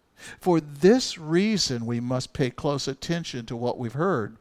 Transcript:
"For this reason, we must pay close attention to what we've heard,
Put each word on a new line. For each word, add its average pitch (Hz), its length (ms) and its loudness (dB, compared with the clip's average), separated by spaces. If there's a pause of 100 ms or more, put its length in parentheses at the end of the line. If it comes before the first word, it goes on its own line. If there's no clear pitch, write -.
(380)
"For 170 220 4
this 165 580 4
reason, 160 680 0
we 120 120 0
must 127 340 -4
pay 127 180 0
close 143 360 -2
attention 143 600 -4
to 123 100 -8
what 120 200 -2
we've 117 180 -6
heard, 135 460 -2